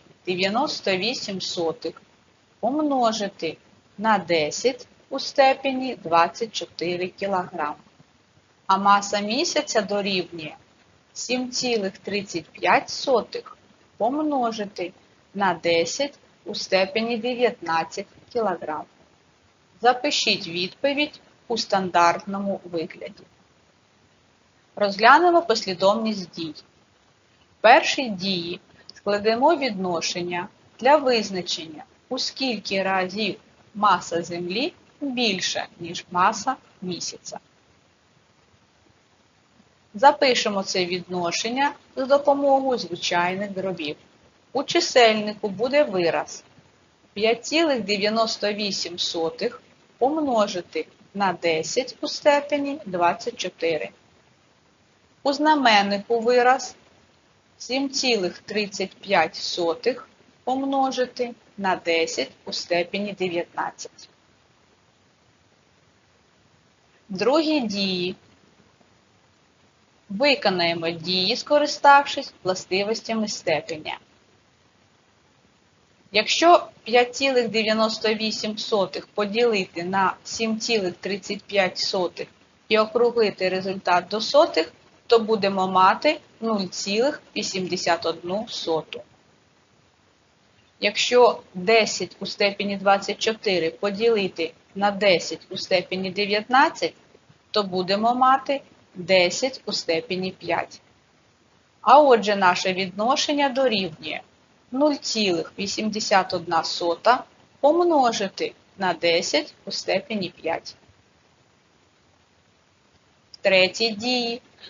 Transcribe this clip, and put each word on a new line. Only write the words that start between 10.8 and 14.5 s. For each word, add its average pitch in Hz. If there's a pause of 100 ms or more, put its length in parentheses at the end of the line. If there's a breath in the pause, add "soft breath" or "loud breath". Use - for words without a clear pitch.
сім 247
цілих 226
тридцять 196
п'ять -
сотих - (400)
помножити 226 (420)